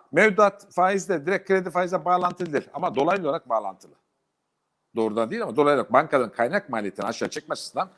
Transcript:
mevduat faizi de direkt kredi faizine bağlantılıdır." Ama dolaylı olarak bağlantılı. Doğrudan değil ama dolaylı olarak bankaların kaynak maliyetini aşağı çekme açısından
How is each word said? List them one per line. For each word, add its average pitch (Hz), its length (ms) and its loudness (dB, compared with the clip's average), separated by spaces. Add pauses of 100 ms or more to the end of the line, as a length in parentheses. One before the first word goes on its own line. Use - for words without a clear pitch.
(120)
mevduat 202 640 4
faizi 185 360 0
de 156 160 -2
direkt 190 220 -2
kredi 190 220 0
faizine 180 360 -2
bağlantılıdır." 175 680 -2
Ama 147 220 -4
dolaylı 165 340 2
olarak 131 200 -6
bağlantılı. 98 440 -4 (1000)
Doğrudan 110 360 0
değil 226 120 -6
ama 120 120 -6
dolaylı 147 240 4
olarak 110 140 -2
bankaların 135 380 2
kaynak 127 380 -2
maliyetini 104 360 -6
aşağı - 240 -4
çekme - 240 -10
açısından - 440 -8